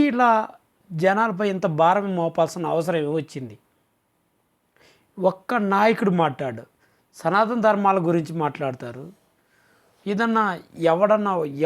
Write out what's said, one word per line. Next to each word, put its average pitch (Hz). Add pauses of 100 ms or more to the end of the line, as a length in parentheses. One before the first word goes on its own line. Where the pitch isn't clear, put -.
ఇలా 240 (580)
జనాలపై 196
ఇంత 190 (140)
భారం 196
మోపాల్సిన 165
అవసరం 160
ఏం 147
వచ్చింది? 135 (1600)
ఒక్క 185 (200)
నాయకుడు 208 (100)
మాట్లాడు. 131 (540)
సనాతన 214
ధర్మాల 202
గురించి 165
మాట్లాడతారు. 135 (1000)
ఏదన్నా 220 (480)
ఎవడన్నా, 202 (340)